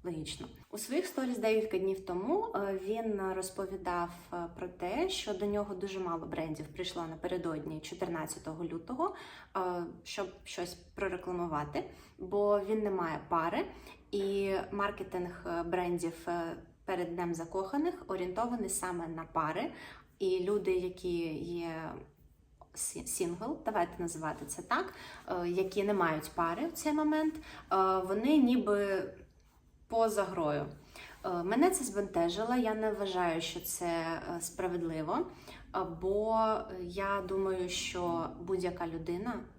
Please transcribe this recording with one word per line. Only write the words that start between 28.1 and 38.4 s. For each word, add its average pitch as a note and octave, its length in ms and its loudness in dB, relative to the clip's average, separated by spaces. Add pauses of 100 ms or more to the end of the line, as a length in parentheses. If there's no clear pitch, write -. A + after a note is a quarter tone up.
ніби G3+ 680 6 (880)
поза A3 320 6
грою. D#3 420 2 (600)
Е, F3 180 0
мене B3 260 8
це F4 140 2
збентежило, G3+ 720 2
я A3+ 180 4
не A3 180 2
вважаю, F3+ 500 2
що E3+ 180 -4
це, - 260 -4
е, E3 560 -2
справедливо, E3+ 760 0 (580)
е, - 40 4 (220)
бо G#3+ 380 4 (420)
я G3 460 0
думаю, F#3+ 420 2
що E3+ 580 0 (140)